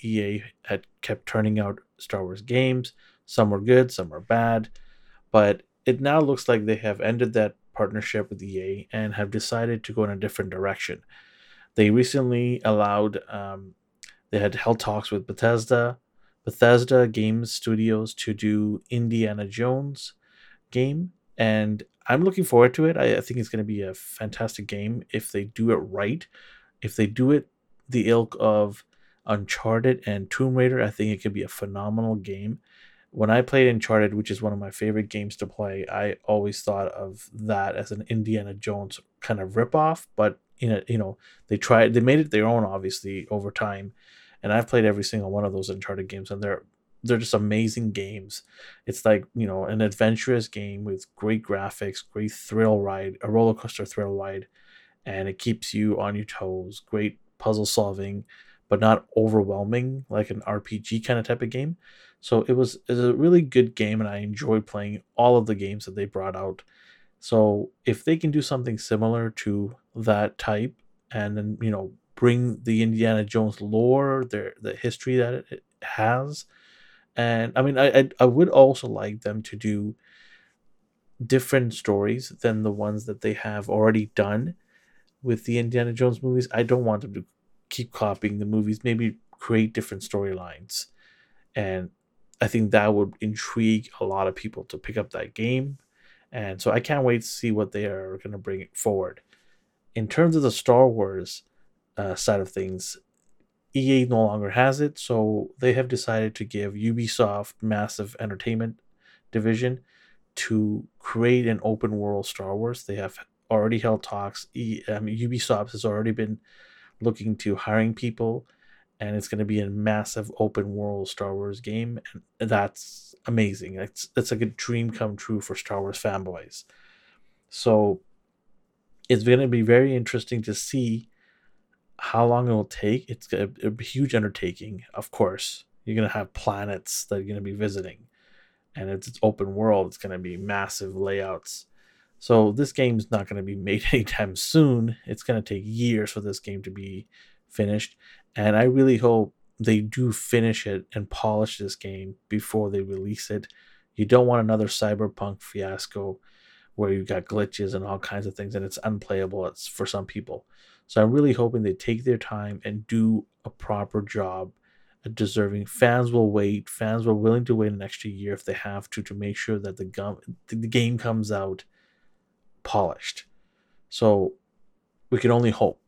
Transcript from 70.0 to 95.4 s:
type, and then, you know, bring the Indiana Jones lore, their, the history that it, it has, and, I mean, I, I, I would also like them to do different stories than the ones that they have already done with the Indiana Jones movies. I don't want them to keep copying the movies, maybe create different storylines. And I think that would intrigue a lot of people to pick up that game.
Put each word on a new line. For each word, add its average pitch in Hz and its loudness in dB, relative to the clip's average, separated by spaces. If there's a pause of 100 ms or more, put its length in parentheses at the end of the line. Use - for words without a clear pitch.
type, 110 -4 (360)
and 104 -4
then, 107 -4
you 113 0
know, 95 -6 (220)
bring 120 2
the 113 2
Indiana 110 2
Jones 107 -2
lore, 127 2
their, 104 -6 (120)
the 107 -6
history 127 -2
that 123 2
it, 131 -10
it - -14 (200)
has, 127 -2 (720)
and, 117 0
I 127 4
mean, 139 0
I, 139 6 (120)
I, 135 12 (180)
I 127 8
would 131 6
also 131 8
like 107 -6
them 107 -6
to - -14
do 107 -4 (1300)
different 127 2
stories 107 0 (180)
than 110 2
the 104 0 (100)
ones 107 -4
that 107 -8
they 107 -2
have 104 -6
already 107 4
done 110 0 (680)
with 120 -2
the 120 0
Indiana 120 0
Jones 120 0
movies. 127 0
I 113 2
don't 123 2
want 107 0
them 98 -12
to 92 -10 (440)
keep - -8
copying 104 -2
the 104 -4
movies, 107 0
maybe 117 0 (140)
create 113 2
different 98 -6
storylines. 92 -8 (680)
And 92 -4 (500)
I 117 2
think 110 0
that 107 6
would 101 0
intrigue 110 0 (120)
a - -4
lot 95 -2
of 95 -2
people - -12
to - -14
pick - -12
up 104 -6
that - -10
game. 131 -2 (540)